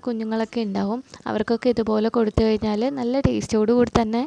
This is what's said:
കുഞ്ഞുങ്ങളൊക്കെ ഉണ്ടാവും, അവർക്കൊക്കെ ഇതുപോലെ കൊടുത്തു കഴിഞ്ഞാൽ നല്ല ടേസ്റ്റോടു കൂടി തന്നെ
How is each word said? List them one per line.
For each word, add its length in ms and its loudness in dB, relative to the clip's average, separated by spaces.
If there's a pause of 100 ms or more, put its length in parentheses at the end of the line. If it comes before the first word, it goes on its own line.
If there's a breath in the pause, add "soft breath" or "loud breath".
കുഞ്ഞുങ്ങളൊക്കെ 600 -2
ഉണ്ടാവും, 320 -2 (300 loud breath)
അവർക്കൊക്കെ 460 0
ഇതുപോലെ 420 2
കൊടുത്തു 300 2
കഴിഞ്ഞാൽ 360 0 (160)
നല്ല 280 -2
ടേസ്റ്റോടു 500 2
കൂടി 220 2
തന്നെ 280 0